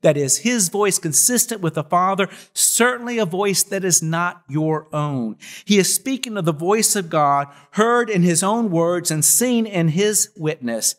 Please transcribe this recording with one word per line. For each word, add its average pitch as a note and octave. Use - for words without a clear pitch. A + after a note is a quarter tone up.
that D#3
is C3+
his A3+
voice G3+
consistent A3
with D#3+
the -
Father, F#3
certainly A#3+
a A3
voice F#3+
that G3
is F3
not E3+
your D3+
own. C#3
He G3+
is F#3+
speaking B3+
of G3
the E3
voice G3+
of F3+
God, C#3+
heard A#3
in F3+
his E3+
own A3
words E3+
and D#3
seen A#3
in F#3
his G3
witness B2+